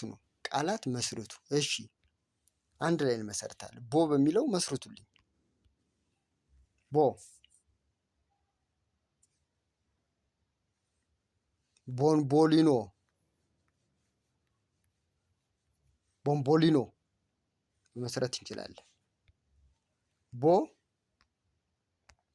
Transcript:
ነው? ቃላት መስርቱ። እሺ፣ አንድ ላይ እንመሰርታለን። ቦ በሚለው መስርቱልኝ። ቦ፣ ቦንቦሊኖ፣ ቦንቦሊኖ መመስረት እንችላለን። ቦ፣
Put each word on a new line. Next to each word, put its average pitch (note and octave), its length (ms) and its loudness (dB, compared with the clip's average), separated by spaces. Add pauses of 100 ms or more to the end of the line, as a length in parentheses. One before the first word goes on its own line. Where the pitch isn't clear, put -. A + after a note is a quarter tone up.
ነው? A2 120 -14 (280)
ቃላት E3 420 -4
መስርቱ። A2+ 440 -6 (220)
እሺ፣ C#3+ 180 0 (1120)
አንድ E3 200 0
ላይ C3 120 2
እንመሰርታለን። A2 720 -10
ቦ C#3+ 200 2
በሚለው D3+ 420 2
መስርቱልኝ። - 580 -6 (1900)
ቦ፣ D3 140 4 (4000)
ቦንቦሊኖ፣ D3+ 800 4 (3500)
ቦንቦሊኖ D3+ 520 2 (1160)
መመስረት B2 400 -6
እንችላለን። - 500 -14 (1500)
ቦ፣ B2 100 -6 (1900)